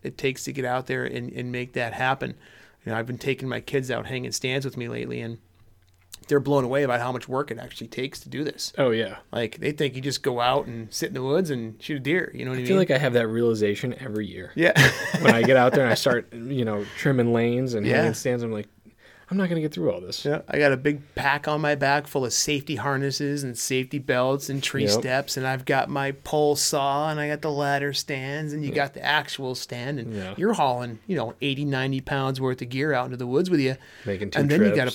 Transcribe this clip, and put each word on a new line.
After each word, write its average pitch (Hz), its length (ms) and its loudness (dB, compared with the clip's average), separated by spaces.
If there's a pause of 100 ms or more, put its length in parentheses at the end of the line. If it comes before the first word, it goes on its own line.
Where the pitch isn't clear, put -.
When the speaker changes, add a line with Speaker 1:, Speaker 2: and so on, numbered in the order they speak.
Speaker 1:
it 135 160 -10
takes 135 240 -4
to 131 80 -8
get 127 140 -6
out 127 220 -4
there 127 180 -4
and, 123 260 -8
and 123 200 -8
make 123 220 -8
that 117 200 -4
happen. 131 420 -2 (500)
You 113 60 -6
know, 110 60 -2
I've 113 100 -2
been 123 120 -6
taking 131 280 -4
my 117 140 -4
kids 131 300 -4
out 113 160 -4
hanging 127 240 -6
stands 135 340 -2
with 131 120 -8
me 120 100 -8
lately, 120 340 -6
and 117 160 -8 (920)
they're 143 120 4
blown 139 240 2
away 135 200 0
about 120 160 2
how 123 120 -2
much 123 160 -6
work 131 240 -2
it 117 80 -10
actually 120 280 -12
takes - 340 -8
to - 80 -20
do 135 140 -6
this. - 340 -8
Speaker 2:
Oh, 135 140 4
yeah. 107 260 -2 (140)
Speaker 1:
Like, 113 260 -4
they 160 140 -4
think 147 240 -2
you 131 60 -8
just 131 220 -4
go 123 160 0
out 127 280 2
and 117 260 -10
sit - 160 -4
in 196 60 -10
the 131 80 -4
woods 156 280 2
and 113 300 -6
shoot 151 160 -6
a - 20 -6
deer. 147 340 -2
You 123 120 -8
know 127 60 -6
what 131 40 -4
I - 20 -4
Speaker 2:
I 127 40 -4
Speaker 1:
mean? 123 60 -4
Speaker 2:
feel 190 100 6
like 185 140 4
I 131 80 4
have 131 140 2
that 120 140 4
realization 113 720 2
every 107 280 -6
year. - 280 -12
Speaker 1:
Yeah. 165 180 6
<laughs> - 480 4
Speaker 2:
When 135 140 8
I 117 80 4
get 131 140 8
out 127 160 8
there 143 100 6
and 117 80 4
I - 40 4
start, 120 380 0
you 120 320 -2
know, 104 180 0 (140)
trimming 123 360 4
lanes 120 420 2
and 104 100 0
Speaker 1:
Yeah. 123 120 4
Speaker 2:
hanging 156 180 4
stands, 123 260 -2
I'm 113 100 -4
like, 104 160 -6 (600)
"I'm 190 80 0
not 185 120 2
gonna 165 120 0
get 151 100 0
through 156 200 0
all - 100 -2
this." - 240 -8
Speaker 1:
Yeah, 147 240 0
I 139 80 -2
got 143 140 6
a 131 60 2
big 143 240 0 (120)
pack 139 340 0
on 151 140 0
my 147 140 2
back 139 320 2
full 131 180 -2
of 113 80 -4
safety 143 440 -2
harnesses 139 640 -2
and 123 120 -6
safety 131 440 -2
belts 131 500 0
and 135 140 -4
tree - 240 0
Speaker 2:
Yep. 107 120 4
Speaker 1:
steps, 131 380 -2
and 131 80 -2
I've 131 200 -2
got 135 240 2
my 139 240 -2
pole 147 420 2
saw, 143 560 0
and 151 80 -2
I 147 80 0
got 147 160 -2
the 156 80 0
ladder 143 420 0
stands, 143 600 -6
and 151 100 -4
you 139 60 -4
Speaker 2:
Yeah. - 80 -2
Speaker 1:
got 143 180 -2
the - 100 -8
actual 135 480 -2
stand, 127 460 -6
and 117 160 -8
Speaker 2:
Yeah. 95 220 -6
Speaker 1:
you're 208 160 2
hauling, 123 520 0
you 185 100 -2
know, 117 260 -2
eighty, 139 240 -2
ninety 135 360 0
pounds 135 400 -2
worth 127 220 -2
of 120 60 -12
gear 139 240 0
out 123 120 0
into 127 120 -8
the 123 100 -4
woods 160 240 2
with 156 80 6
you, 131 160 2 (300)
Speaker 2:
Making 98 260 -4
two - 80 0
Speaker 1:
and 143 100 4
then 156 120 6
you 208 60 8
Speaker 2:
trips - 100 4
Speaker 1:
gotta 127 180 2